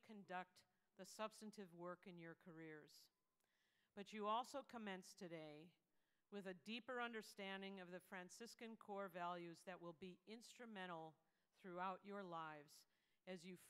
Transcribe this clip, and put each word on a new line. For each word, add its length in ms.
conduct 560
the 80
substantive 720
work 320
in 160
your 160
careers. 640
But 240
you 80
also 480
commence 480
today 480
with 160
a 160
deeper 400
understanding 800
of 80
the 80
Franciscan 800
core 320
values 560
that 160
will 160
be 160
instrumental 800
throughout 400
your 240
lives 640
as 160
you 160